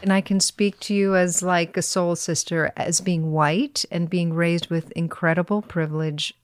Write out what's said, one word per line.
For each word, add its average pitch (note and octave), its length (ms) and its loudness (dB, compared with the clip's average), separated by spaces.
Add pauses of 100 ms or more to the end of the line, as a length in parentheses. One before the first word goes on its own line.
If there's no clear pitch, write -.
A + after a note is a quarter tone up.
And F#3+ 100 4
I F#3+ 80 4
can F#3+ 180 0
speak - 420 0
to - 120 -4
you G3 220 2
as, F3+ 260 2
like, F3 360 0
a F3+ 40 0
soul F3 340 0
sister, E3 640 -2
as - 240 0
being D#3+ 300 0
white D#3 580 0
and E3+ 180 -2
being E3+ 260 0
raised E3+ 360 0
with E3 220 -2
incredible E3+ 720 0
privilege. D#3 800 -4